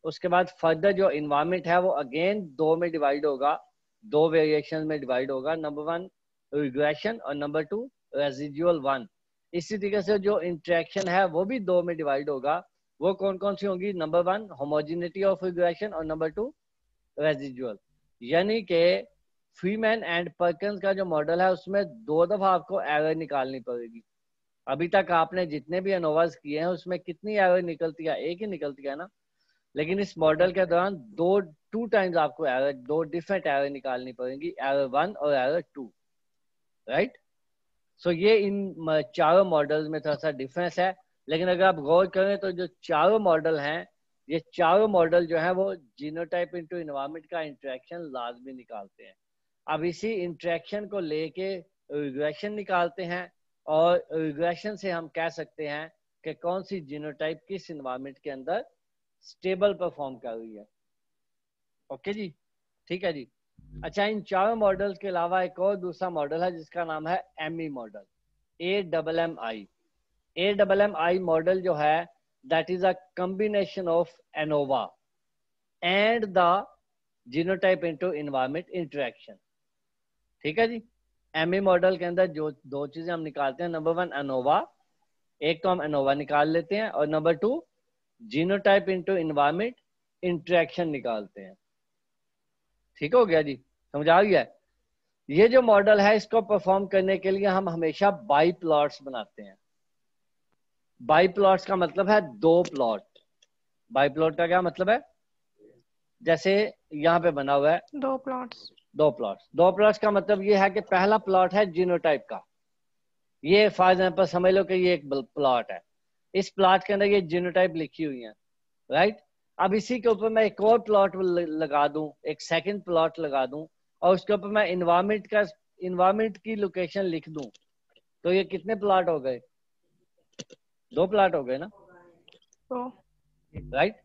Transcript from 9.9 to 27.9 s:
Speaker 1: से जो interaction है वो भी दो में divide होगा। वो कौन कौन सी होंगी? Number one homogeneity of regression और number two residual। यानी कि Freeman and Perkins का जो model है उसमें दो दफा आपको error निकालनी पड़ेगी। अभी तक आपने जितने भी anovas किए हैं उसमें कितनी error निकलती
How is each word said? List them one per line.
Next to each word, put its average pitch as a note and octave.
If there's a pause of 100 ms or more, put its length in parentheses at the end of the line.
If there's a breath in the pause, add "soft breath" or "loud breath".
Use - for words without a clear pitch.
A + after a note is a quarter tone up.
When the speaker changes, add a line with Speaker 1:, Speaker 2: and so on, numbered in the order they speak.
Speaker 1:
से G3+
जो G3
interaction E3+
है F#3
वो E3+
भी B3
दो F3+
में E3+
divide C#3+
होगा। C#3+ (320)
वो F#3
कौन F#3+
कौन G3
सी G3+
होंगी? G3
Number E3
one G3
homogeneity D#3
of F#3+
regression F3
और D#3+
number D#3+
two A3+ (640)
residual। C3+ (440)
यानी F#3+
कि F3+ (520)
Freeman A3
and E3+
Perkins F3
का G3
जो F#3+
model E3
है F#3
उसमें F#3+ (200)
दो D#3+
दफा G3
आपको F3+
error D3+
निकालनी C3+
पड़ेगी। A#2 (640)
अभी D3
तक F#3+
आपने F3
जितने D3+
भी G3
anovas E3
किए D3
हैं E3
उसमें F3+
कितनी G3+
error F#3
निकलती D#3+